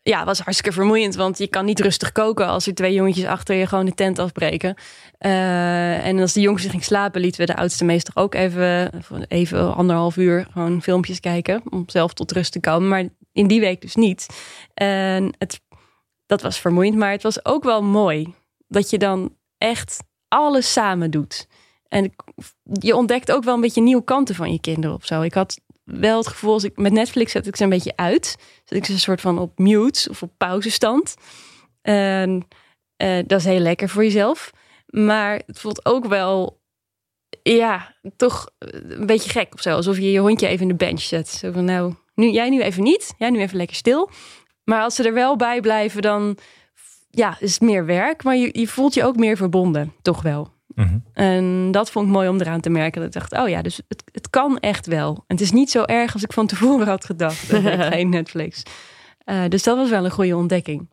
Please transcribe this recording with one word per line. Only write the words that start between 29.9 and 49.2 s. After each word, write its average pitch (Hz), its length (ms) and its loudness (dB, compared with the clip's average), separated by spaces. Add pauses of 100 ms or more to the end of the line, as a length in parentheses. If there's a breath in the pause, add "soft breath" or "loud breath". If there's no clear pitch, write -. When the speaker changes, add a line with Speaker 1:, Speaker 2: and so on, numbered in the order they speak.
Speaker 1:
of - 140 -12
op 175 140 -14
pauzestand. 214 800 0 (680 loud breath)
En, 190 640 0 (500 soft breath)
eh, 185 200 0 (100)
dat 196 120 4
is 165 60 -2
heel 185 140 4
lekker 175 300 0
voor 208 140 2
jezelf. 214 480 0 (340 soft breath)
Maar 208 600 0
het - 140 -20
voelt 208 260 -10
ook 247 200 2
wel, 190 560 -2 (840)
ja, 226 520 2 (220)
toch - 320 0 (100)
een - 460 -12
beetje 214 240 2
gek - 240 -4
of - 80 -16
zo. 165 140 0
Alsof 185 220 0
je 196 140 0
je 196 80 4
hondje 208 280 4
even 180 140 0
in 185 60 0 (100)
de 180 80 2
bench 160 160 -4
zet. 165 280 -4
Zo 185 220 -8
van, 180 140 -2
"Nou, 180 280 -2 (220)
nu, 220 140 4
jij 226 200 0
nu 269 120 2
even 190 220 -2
niet. 320 340 2
Jij 240 120 -2
nu 240 100 2
even 190 180 -4
lekker 175 180 -6
stil." 294 340 2 (540 loud breath)
Maar 220 180 0
als 233 140 -2
ze 254 80 0
er 226 100 2
wel 254 220 2
bij 240 260 -2
blijven, 214 400 0
dan, 208 360 0 (720 loud breath)
ja, 208 300 0
is 190 140 -2
het - 80 -2
meer 202 240 4
werk. 190 380 0
Maar 262 140 2
je, 247 120 2 (100)
je 226 80 0
voelt 262 260 0
je 262 100 2
ook 254 120 2
meer 220 220 2